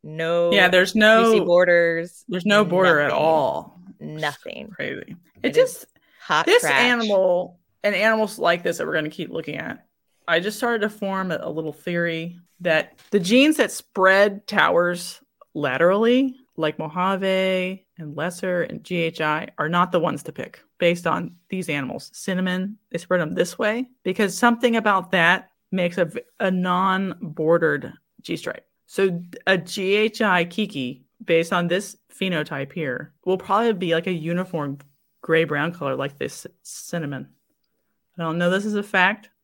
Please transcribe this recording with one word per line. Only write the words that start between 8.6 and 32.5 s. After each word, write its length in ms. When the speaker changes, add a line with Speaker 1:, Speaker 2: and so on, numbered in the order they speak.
Speaker 2:
this 140
that 80
we're 80
gonna 160
keep 220
looking 260
at. 280
I 120
just 160
started 240
to 80
form 420
a, 100
a 80
little 220
theory 680
that 400
the 80
jeans 380
that 140
spread 760
towers 760
laterally, 800
like 200
Mojave 1080
and 180
Lesser 480
and 200
G 140
H 240
I, 260
are 120
not 240
the 80
ones 220
to 100
pick 280
based 280
on 260
these 200
animals. 440
Cinnamon, 640
they 60
spread 240
'em 140
this 220
way 320
because 340
something 380
about 360
that 380
makes 260
a 80
v-, 140
a 100
non-bordered 1400
G 140
stripe. 320
So 360
a 100
G 380
H 260
I 220
Kiki, 600
based 300
on 160
this 260
phenotype 600